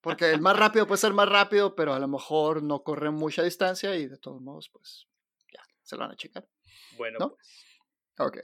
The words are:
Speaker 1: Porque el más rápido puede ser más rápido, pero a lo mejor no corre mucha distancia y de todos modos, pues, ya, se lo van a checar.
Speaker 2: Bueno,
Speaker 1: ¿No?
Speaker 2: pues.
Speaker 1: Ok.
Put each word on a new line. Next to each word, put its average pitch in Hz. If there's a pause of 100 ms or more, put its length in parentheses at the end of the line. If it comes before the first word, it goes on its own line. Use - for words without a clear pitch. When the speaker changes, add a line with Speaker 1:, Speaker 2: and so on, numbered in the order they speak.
Speaker 1:
Porque 165
el 156
más 190
rápido 214
puede 196
ser 214
más 202
rápido, 202
pero 151
a 131
lo 135
mejor 151
no 147
corre 151
mucha 156
distancia 185
y 151
de 135
todos 131
modos, 139
pues, - (440)
ya, - (220)
se -
lo 120
van 113
a -
checar. - (480)
Speaker 2:
Bueno, 113
Speaker 1:
¿No? 196
Speaker 2:
pues. - (540)
Speaker 1:
Ok. -